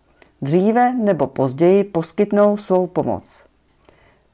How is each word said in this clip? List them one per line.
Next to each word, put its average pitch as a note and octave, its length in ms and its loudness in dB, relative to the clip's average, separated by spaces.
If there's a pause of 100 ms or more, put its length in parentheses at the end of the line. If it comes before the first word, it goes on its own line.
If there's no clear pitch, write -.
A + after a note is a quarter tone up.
(420)
dříve G#3+ 500 2
nebo G3+ 340 -2
později E3 580 0
poskytnou G3+ 720 0
svou F#3 300 -2
pomoc. B2+ 580 -6 (880)